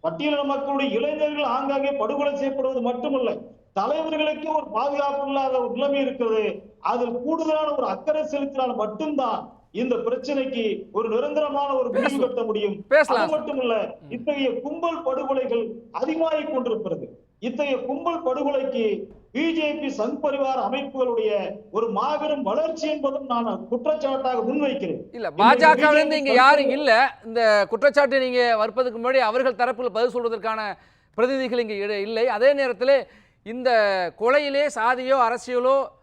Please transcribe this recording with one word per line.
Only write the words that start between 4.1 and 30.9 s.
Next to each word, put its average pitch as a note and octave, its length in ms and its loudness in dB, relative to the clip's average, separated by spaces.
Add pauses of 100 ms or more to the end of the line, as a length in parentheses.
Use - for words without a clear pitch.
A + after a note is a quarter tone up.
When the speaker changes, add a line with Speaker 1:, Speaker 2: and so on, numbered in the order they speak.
Speaker 1:
ஒரு D4+ 120 -2
பாதுகாப்பு C#4 600 -2
இல்லாத C4+ 340 0
ஒரு A#3+ 100 -2
நிலைமை C#4 300 0
இருக்கிறது. A3+ 440 0 (360)
அதில் A#3+ 320 -2
கூடுதலான D#4 600 0
ஒரு B3+ 140 -2
அக்கறை D4+ 380 -2
செலுத்தினால் C4+ 500 -4
மட்டும்தான் A3 680 -2 (300)
இந்த A#3+ 260 -2
பிரச்சனைக்கு B3 840 -2 (100)
ஒரு A3+ 160 0
நிரந்தரமான C#4+ 680 0
ஒரு B3+ 100 2
முடிவு A#3+ 180 0
Speaker 2:
பேசலாம். C4+ 240 0
Speaker 1:
கட்ட A#3+ 160 -2
முடியும். G#3 460 -2
Speaker 2:
பேசலாம் C4+ 340 4
Speaker 1:
அது D#4 100 -2
மட்டுமல்ல, B3+ 720 -2
Speaker 2:
ம். - 100 -16
Speaker 1:
இத்தகைய C4+ 480 -2
கும்பல் E4 420 -4
படுகொலைகள் C4 680 -2 (200)
அதிகமாகிக் D#4 600 -2
கொண்டிருக்கிறது. G3+ 560 -4 (300)
இத்தகைய C4 400 -2
கும்பல் E4 440 -4
படுகொலைக்கு C4 800 -2 (280)
பி D#4+ 200 -2
ஜே D4+ 220 -2
பி D4+ 120 -6
சங் B3+ 360 -4
பரிவார C4+ 360 -2
அமைப்புகளுடைய A#3 1000 -2 (140)
ஒரு A3+ 200 -2
மாபெரும் C#4+ 520 -2
வளர்ச்சி D#4 480 -2
என்பதும் C#4 360 -2
நான் A#3 440 -4
குற்றச்சாட்டாக C4 720 -2
முன்வைக்கிறேன். B3+ 600 -2 (100)
Speaker 2:
இல்ல, A3+ 160 -6
Speaker 1:
இன்றைக்கு D3 80 -8
Speaker 2:
பா A3 180 8
ஜ B3 40 2
கவிலிருந்து D4+ 580 6
இங்க - 0 -
Speaker 1:
பி D4+ 60 0
ஜே C#4 80 0
பி B3+ 40 4
Speaker 2:
யாரும் C4+ 340 8
இல்ல. B3+ 460 4 (100)
இந்த A3 440 4
குற்றச்சாட்டை C#4 500 4
நீங்க B3 380 2
வற்பதுக்கு A3 420 0
முன்னாடி B3 180 0
அவர்கள் B3+ 380 2
தரப்புல A#3+ 340 0
பதில் A3+ 220 0
சொல்வதற்கான A3 680 -4 (380)